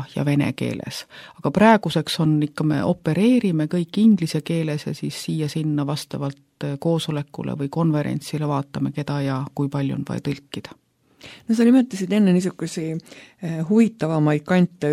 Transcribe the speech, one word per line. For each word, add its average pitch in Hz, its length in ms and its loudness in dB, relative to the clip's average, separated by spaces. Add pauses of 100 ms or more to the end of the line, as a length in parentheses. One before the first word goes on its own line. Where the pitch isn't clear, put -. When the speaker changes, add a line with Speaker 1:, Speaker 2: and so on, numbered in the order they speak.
(160)
Speaker 1:
ja 143 100 -2
vene 143 320 2
keeles. - 460 -6 (340)
Aga 147 140 -2
praeguseks 202 720 2
on 156 200 4
ikka, 147 200 -4
me 151 200 0
opereerime 175 880 2
kõik 175 300 -2
inglise 175 400 4
keeles 156 460 -4
ja 156 100 -6
siis 147 300 -8
siia-sinna 151 600 -2
vastavalt, 139 540 -6 (220)
äh, 143 160 -4
koosolekule 156 800 -4
või 139 100 -4
konverentsile 147 800 -2
vaatame, 139 440 -4
keda 143 300 -4
ja 135 240 -4 (100)
kui 143 140 -2
palju 139 260 -4
on - 140 -6
vaja - 160 -6
tõlkida. - 480 -10 (720)
Speaker 2:
No 226 80 2
sa 233 100 4
nimetasid 233 480 4
enne 202 200 6
niisugusi, 175 600 -2
äh, - 760 -10
huvitavamaid 156 760 4
kante, 175 480 2